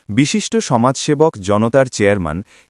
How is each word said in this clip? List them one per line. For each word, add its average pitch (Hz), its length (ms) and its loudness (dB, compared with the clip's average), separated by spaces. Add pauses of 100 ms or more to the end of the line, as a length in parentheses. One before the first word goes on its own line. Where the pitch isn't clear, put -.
বিশিষ্ট 147 480 -2
সমাজসেবক 143 800 0
জনতার 107 480 2
চেয়ারম্যান 98 520 0 (320)